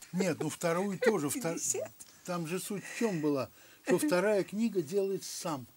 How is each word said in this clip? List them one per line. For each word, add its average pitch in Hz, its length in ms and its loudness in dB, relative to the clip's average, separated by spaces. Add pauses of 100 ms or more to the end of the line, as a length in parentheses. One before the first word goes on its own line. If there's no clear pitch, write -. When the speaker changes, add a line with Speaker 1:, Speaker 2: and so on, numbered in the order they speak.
(120)
Speaker 1:
Нет, 175 300 2
ну 156 80 -2
вторую 180 500 0
тоже. 180 300 2
Втор-, 170 260 -2
Speaker 2:
Пятьдесят. - 360 -4 (340)
Speaker 1:
там 175 200 -2
же 180 140 -2
суть 196 240 -6
в - 140 -10
чём 208 240 0
была, 139 280 2 (340)
что 185 140 4
вторая 196 480 4
книга 196 360 0
делает 196 440 0
сам. 143 520 -6